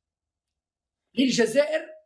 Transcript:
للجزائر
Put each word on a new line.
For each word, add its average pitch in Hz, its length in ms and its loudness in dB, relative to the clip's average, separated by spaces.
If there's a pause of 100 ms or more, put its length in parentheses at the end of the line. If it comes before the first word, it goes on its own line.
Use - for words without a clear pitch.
(1160)
للجزائر 269 760 0 (160)